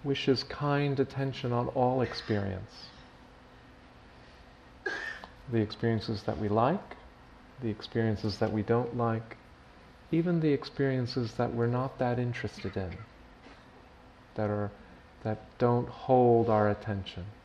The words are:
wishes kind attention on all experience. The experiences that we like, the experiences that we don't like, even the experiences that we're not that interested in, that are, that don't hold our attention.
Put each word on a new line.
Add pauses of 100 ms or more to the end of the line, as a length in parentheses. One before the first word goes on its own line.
wishes
kind
attention
on
all
experience. (2750)
The
experiences
that
we
like, (680)
the
experiences
that
we
don't
like, (760)
even
the
experiences
that
we're
not
that
interested
in, (1400)
that
are, (500)
that (200)
don't
hold
our
attention. (180)